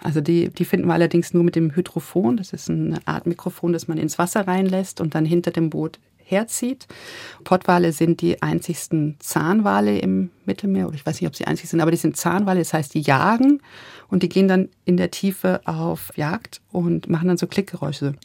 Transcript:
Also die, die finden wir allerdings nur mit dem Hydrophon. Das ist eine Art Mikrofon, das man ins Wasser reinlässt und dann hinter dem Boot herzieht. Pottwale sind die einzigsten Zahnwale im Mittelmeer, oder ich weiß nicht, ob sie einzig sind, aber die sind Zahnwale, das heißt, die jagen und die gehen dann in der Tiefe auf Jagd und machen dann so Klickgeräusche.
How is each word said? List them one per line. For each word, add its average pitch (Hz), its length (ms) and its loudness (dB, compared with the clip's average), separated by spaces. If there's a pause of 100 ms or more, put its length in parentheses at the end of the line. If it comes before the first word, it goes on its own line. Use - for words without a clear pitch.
Also 156 180 0
die, 170 280 2
die - 140 -4
finden 180 240 0
wir 175 60 4
allerdings 170 400 2
nur 175 100 4
mit 170 120 2
dem 160 200 0
Hydrophon. 185 640 -2
Das 190 160 -10
ist - 160 -8
eine 160 360 -2
Art - 200 -4
Mikrofon, 170 480 -4
das 165 140 -6
man 160 100 -4
ins 156 220 -4
Wasser 190 280 -2
reinlässt 190 540 -2
und 160 140 -2
dann 156 100 0
hinter 175 240 0
dem 165 220 0
Boot 156 280 -6 (240)
herzieht. 226 640 -4 (560)
Pottwale 180 480 4
sind 165 300 2
die 170 200 0
einzigsten 156 760 -2
Zahnwale 202 800 0
im 190 300 0 (160)
Mittelmeer, 190 420 -2
oder 156 80 -8
ich 143 100 -14
weiß 156 140 -4
nicht, 175 80 -2
ob - 80 -6
sie - 100 -8
einzig - 240 -4
sind, 165 120 0
aber 160 100 4
die 170 60 2
sind 160 180 0
Zahnwale, 185 440 0
das 156 140 -2
heißt, 156 200 -2
die 156 80 -2
jagen 214 600 6 (460)
und 185 160 2
die 175 60 2
gehen 190 180 4
dann 190 220 4 (160)
in 180 100 4
der 175 160 2
Tiefe 185 540 -2
auf 165 500 -4
Jagd 165 460 -6 (100)
und 170 380 -2
machen 170 180 0
dann 180 80 2
so 180 120 -2
Klickgeräusche. 147 680 -4 (120)